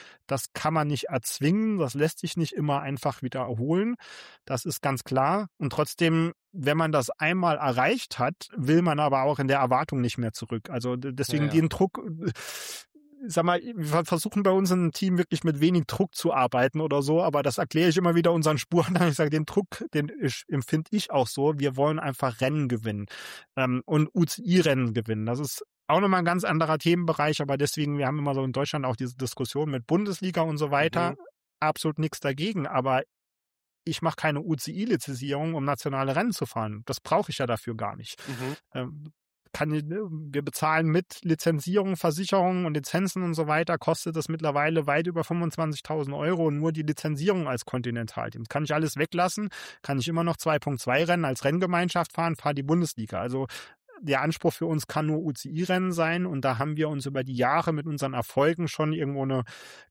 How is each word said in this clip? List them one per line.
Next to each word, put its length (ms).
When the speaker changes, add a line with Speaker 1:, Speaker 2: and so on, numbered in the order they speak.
Speaker 1:
Das 280
kann 180
man 160
nicht 220
erzwingen, 680
das 140
lässt 280
sich 180
nicht 160
immer 260
einfach 400
wiederholen. 760
Das 180
ist 160
ganz 240
klar 440
und 120
trotzdem, 640
wenn 260
man 120
das 200
einmal 480
erreicht 600
hat, 380
will 240
man 180
aber 260
auch 140
in 80
der 120
Erwartung 420
nicht 160
mehr 160
zurück. 380
Also 260
d-, 160
deswegen 360
Speaker 2:
Ja, 60
ja. 60
Speaker 1:
den 80
Druck, 320
sag 180
mal, 180
wir 420
versuchen 380
bei 80
uns 200
im 220
Team 240
wirklich 280
mit 140
wenig 280
Druck 280
zu 200
arbeiten 480
oder 180
so, 220
aber 200
das 140
erkläre 320
ich 80
immer 180
wieder 180
unseren 260
Spuren. 360
<laughs> 140
Ich 60
sage, 160
den 160
Druck, 360
den 260
ich, 280
empfinde 420
ich 200
auch 160
so. 300
Wir 180
wollen 240
einfach 440
Rennen 260
gewinnen, 380
ähm, 300
und 280
U-C-I-Rennen 800
gewinnen. 320
Das 160
ist 240
auch 140
nochmal 180
ein 80
ganz 180
anderer 320
Themenbereich, 640
aber 160
deswegen, 400
wir 100
haben 120
immer 160
so 100
in 80
Deutschland 320
auch 120
diese 200
Diskussion 540
mit 160
Bundesliga 560
und 160
so 120
weiter. 420
Speaker 2:
Mhm. 40
Speaker 1:
Absolut 380
nichts 220
dagegen, 460
aber 380
ich 160
mache 140
keine 260
U-C-I-Lizenzierung, 1120
um 100
nationale 500
Rennen 180
zu 120
fahren. 400
Das 160
brauche 300
ich 80
ja 80
dafür 280
gar 220
nicht. 320
Speaker 2:
Mhm. 280
Speaker 1:
Ähm, 380
kann, 140
wir 720
bezahlen 460
mit 340
Lizenzierung, 720
Versicherungen 720
und 80
Lizenzen 480
und 120
so 120
weiter, 320
kostet 380
das 120
mittlerweile 600
weit 180
über 160
fünfundzwanzigtausend 920
Euro 360
und 100
nur 140
die 100
Lizenzierung 640
als 180
Kontinentalteam. 800
Das 60
kann 160
ich 100
alles 220
weglassen, 540
kann 180
ich 80
immer 160
noch 140
zwei 200
Punkt 220
zwei 240
Rennen 200
als 200
Renngemeinschaft 680
fahren, 220
fahre 220
die 80
Bundesliga. 560
Also 260
der 220
Anspruch 320
für 120
uns 220
kann 180
nur 140
U-C-I-Rennen 720
sein 340
und 180
da 140
haben 180
wir 120
uns 180
über 160
die 140
Jahre 360
mit 140
unseren 280
Erfolgen 520
schon 260
irgendwo 300
eine 220